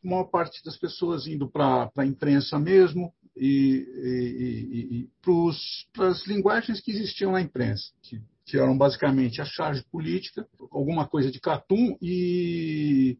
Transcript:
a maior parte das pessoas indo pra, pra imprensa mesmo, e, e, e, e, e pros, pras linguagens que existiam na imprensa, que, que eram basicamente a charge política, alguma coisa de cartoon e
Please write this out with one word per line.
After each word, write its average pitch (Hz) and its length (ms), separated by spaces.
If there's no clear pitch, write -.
a 180 60
maior 185 160
parte - 400
das 156 140
pessoas 170 480
indo 147 240
pra, 131 380
pra 139 180
imprensa 139 520
mesmo, 175 540
e, 135 120
e, 135 600
e, 123 880
e, 120 40
e 123 100
pros, 170 720
pras 185 340
linguagens 208 540
que 226 120
existiam 196 400
na 185 80
imprensa, 117 500
que, 113 220
que - 100
eram 131 220
basicamente 135 640
a 147 40
charge 143 460
política, 170 560
alguma 143 380
coisa 135 240
de 127 80
cartoon 202 600
e 170 1200